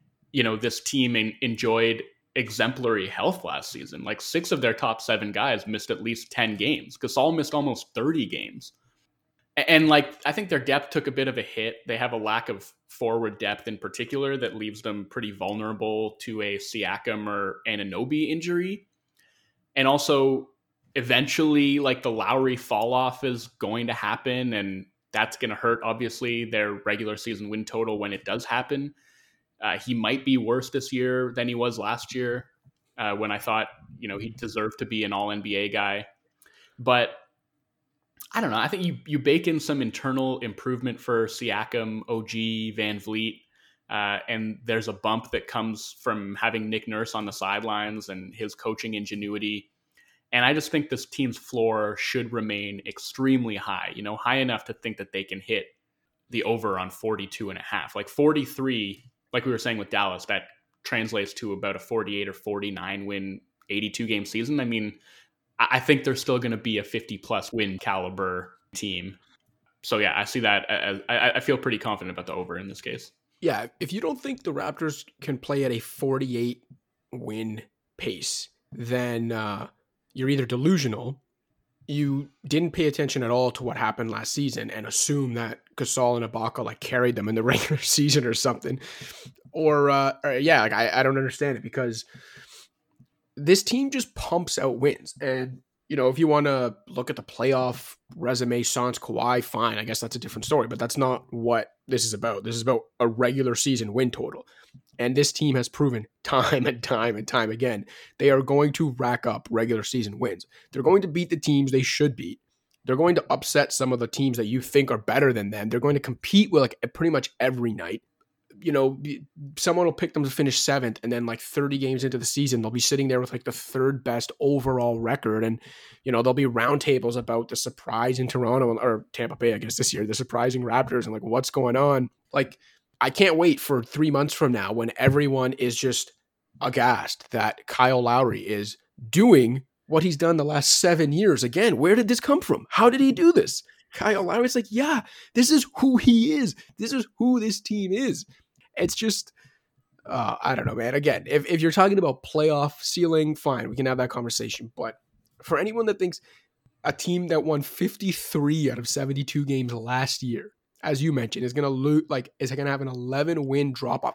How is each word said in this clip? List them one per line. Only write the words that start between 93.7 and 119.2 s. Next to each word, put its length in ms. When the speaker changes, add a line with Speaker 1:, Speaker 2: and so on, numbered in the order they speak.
Speaker 2:
just 240
pumps 420
out 220
wins. 400
And, 400
you 80
know, 120
if 100
you 80
wanna 480
look 200
at 60
the 80
playoff 720
resume, 480
sans 340
Kawhi, 460
fine. 340
I 60
guess 160
that's 160
a 40
different 240
story, 220
but 140
that's 160
not 340
what 380
this 180
is 100
about. 280
This 140
is 60
about 200
a 80
regular 480
season 380
win 180
total. 340
And 160
this 160
team 240
has 120
proven 460
<laughs> 100
time 420
and 160
time 340
and 100
time 240
again, 360
they 120
are 120
going 320
to 240
rack 280
up 240
regular 320
season 360
wins. 280
They're 120
going 200
to 60
beat 220
the 80
teams 340
they 100
should 320
beat. 240
They're 120
going 180
to 160
upset 420
some 200
of 60
the 80
teams 300
that 100
you 140
think 300
are 80
better 340
than 180
them. 200
They're 100
going 140
to 60
compete 520
with, 80
like, 160
pretty 180
much 200
every 320
night. 300
You 120
know, 300
y-, 180